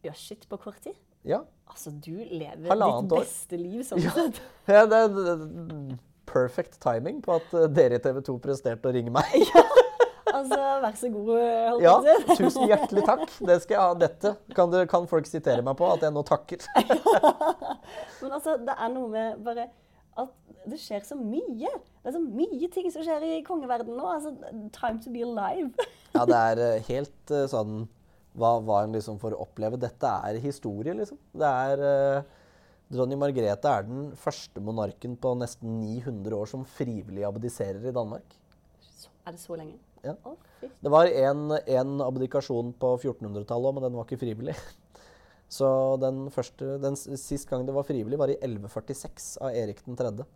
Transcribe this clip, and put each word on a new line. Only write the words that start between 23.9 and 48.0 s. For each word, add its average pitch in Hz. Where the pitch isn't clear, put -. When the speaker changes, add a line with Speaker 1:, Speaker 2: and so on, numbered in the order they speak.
Speaker 1:
nå. 294
Altså, 302
time 226
to 247
be 233
alive. 240
<laughs> -
Speaker 2:
Ja, -
det 123
er, 113
eh, 117
helt, -
eh, 143
sånn, 110
hva, 113
hva 107
en 107
liksom 110
får 107
oppleve. 110
Dette 127
er 107
historie, 120
liksom. 208
Det 156
er, 139
eh, 139
dronning 127
Margrethe 127
er 104
den 135
første -
monarken 107
på 127
nesten 120
ni 110
hundre 110
år 104
som 131
frivillig 104
abdiserer 101
i 123
Danmark. 110
Speaker 1:
Så, -
er 175
det 170
så 170
lenge? 156
Speaker 2:
Ja. 151
Speaker 1:
Å, 269
fy. -
Speaker 2:
Det 143
var 160
en, 143
en 131
abdikasjon 131
på 127
fjortenhundretallet 117
også, 135
men 131
den 123
var 117
ikke 127
frivillig. 120
<laughs> -
Så 135
den 131
første, 135
den 139
s-, -
sist 143
gang 127
det 135
var 139
frivillig, 131